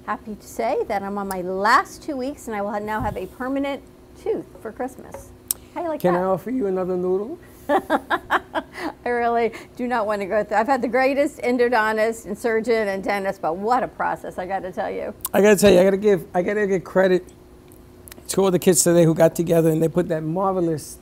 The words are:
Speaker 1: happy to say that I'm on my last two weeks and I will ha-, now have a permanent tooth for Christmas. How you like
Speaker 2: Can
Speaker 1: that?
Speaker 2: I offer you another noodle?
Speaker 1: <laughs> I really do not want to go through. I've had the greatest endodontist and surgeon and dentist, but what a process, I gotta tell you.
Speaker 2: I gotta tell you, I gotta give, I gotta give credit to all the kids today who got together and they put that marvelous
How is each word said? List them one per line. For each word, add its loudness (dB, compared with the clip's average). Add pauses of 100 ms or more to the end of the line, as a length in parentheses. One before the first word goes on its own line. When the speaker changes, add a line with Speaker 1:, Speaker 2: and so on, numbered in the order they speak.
Speaker 1:
happy -10
to -20
say -4
that -4
I'm -8
on -6
my -6
last 0
two -8
weeks -8
and -6
I -4
will -4
ha-, -6
now -6
have -6
a -8
permanent -6 (400)
tooth -4 (140)
for -12
Christmas. -12 (440)
How -6
you -4
like -4
Speaker 2:
Can 2
Speaker 1:
that? 0
Speaker 2:
I -2
offer -2
you -2
another -2
noodle? -4 (120)
Speaker 1:
<laughs> -12
I -4
really 0 (240)
do -6
not -2
want -4
to -6
go 0
through. -4
I've 2
had 0
the -2
greatest 0
endodontist 0
and -8
surgeon 0
and -4
dentist, -4
but -2
what 0
a -4
process, -6
I -6
gotta -6
tell -6
you. -8 (200)
Speaker 2:
I 2
gotta 8
tell 8
you, 8
I 8
gotta 4
give, 2
I 2
gotta 0
give 0
credit 2 (1040)
to 0
all 4
the 4
kids 4
today 6
who 4
got 4
together 2
and 2
they 4
put -2
that -2
marvelous -2